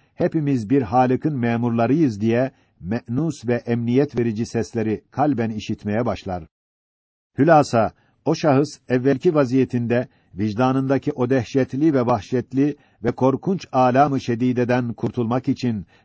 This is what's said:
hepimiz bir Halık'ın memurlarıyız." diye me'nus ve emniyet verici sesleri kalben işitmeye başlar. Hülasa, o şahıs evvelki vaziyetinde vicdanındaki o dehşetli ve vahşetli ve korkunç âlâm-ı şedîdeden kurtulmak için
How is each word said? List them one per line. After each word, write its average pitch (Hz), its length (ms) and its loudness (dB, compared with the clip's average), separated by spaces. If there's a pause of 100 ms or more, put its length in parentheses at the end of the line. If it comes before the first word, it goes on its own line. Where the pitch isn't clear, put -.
(160)
hepimiz 143 540 -2
bir 139 120 4
Halık'ın 127 560 0
memurlarıyız." 117 840 0
diye 117 300 0 (280)
me'nus 120 680 -6
ve 120 80 0
emniyet 120 640 0
verici 113 260 -2
sesleri 110 680 -4
kalben 123 380 -2
işitmeye 107 560 -4
başlar. 90 380 -6 (920)
Hülasa, 135 540 4 (340)
o 165 100 0
şahıs 147 440 0 (100)
evvelki 135 460 2
vaziyetinde 123 720 0 (280)
vicdanındaki 127 760 -2
o 127 180 -2
dehşetli 135 640 0
ve 127 120 2
vahşetli 127 680 -2 (280)
ve 120 80 -2
korkunç 135 600 -2
âlâm-ı 131 500 2
şedîdeden 123 720 -2
kurtulmak 120 540 -4
için 120 380 -2 (200)